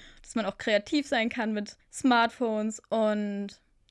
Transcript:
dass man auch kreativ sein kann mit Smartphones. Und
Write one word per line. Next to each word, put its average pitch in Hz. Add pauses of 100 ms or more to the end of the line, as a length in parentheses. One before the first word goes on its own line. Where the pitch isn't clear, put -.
(220)
dass -
man 220
auch 202
kreativ 233
sein 233
kann 220
mit 208 (160)
Smartphones. 233
Und 208 (300)